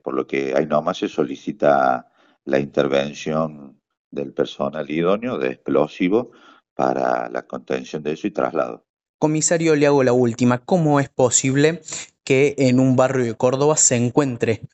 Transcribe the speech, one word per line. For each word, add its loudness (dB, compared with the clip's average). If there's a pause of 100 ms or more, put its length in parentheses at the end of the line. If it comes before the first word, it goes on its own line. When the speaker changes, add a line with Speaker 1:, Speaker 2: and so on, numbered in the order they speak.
Speaker 1:
por -8
lo -4
que -2
ahí 2
nomás -2
se -4
solicita 0 (320)
la 0
intervención -4 (300)
del -8
personal -4
idóneo -2
de -2
explosivo -2 (420)
para -2
la -8
contención -8
de -4
eso -8
y -6
traslado. -4 (340)
Speaker 2:
Comisario, 0
le 2
hago 4
la 2
última. 2
¿Cómo 2
es -2
posible 2 (420)
que 2
en 4
un 4
barrio 2
de -4
Córdoba 2
se 2
encuentre 0 (140)